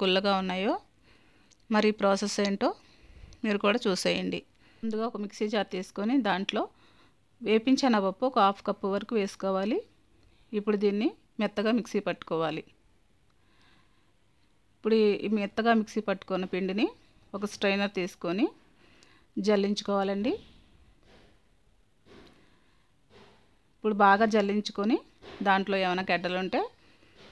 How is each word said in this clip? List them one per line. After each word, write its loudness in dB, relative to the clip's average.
గుల్లగా 2
ఉన్నాయో? -2
మరి 4
ఈ -14
ప్రాసెస్ 0
ఏంటో 0
మీరు 0
కూడా 2
చూసేయండి. -2
ముందుగా -4
ఒక -10
మిక్సీ -4
జార్ -2
తీసుకొని -2
దాంట్లో -2
వేపించిన 2
శనగపప్పు 0
ఒక -2
హాఫ్ 2
కప్పు -4
వరకు -4
వేసుకోవాలి. -2
ఇప్పుడు 0
దీన్ని 2
మెత్తగా 0
మిక్సీ -2
పట్టుకోవాలి. -4
ఇప్పుడు 0
ఈ, 6
ఈ -4
మెత్తగా 0
మిక్సీ -4
పట్టుకున్న -4
పిండిని 0
ఒక -6
స్ట్రైనర్ -2
తీసుకొని -2
జల్లించుకోవాలండి. 0
ఇప్పుడు -2
బాగా 6
జల్లించుకొని 0
దాంట్లో 2
ఏమైనా -2
గడ్డలు -2
ఉంటే -2